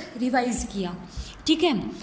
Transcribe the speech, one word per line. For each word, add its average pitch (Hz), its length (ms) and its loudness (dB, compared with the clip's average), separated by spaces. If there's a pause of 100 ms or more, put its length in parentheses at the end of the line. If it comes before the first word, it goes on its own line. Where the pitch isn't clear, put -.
(160)
revise 247 560 2
किया। 180 220 -2 (520)
ठीक 320 160 6
है, 302 280 4 (120)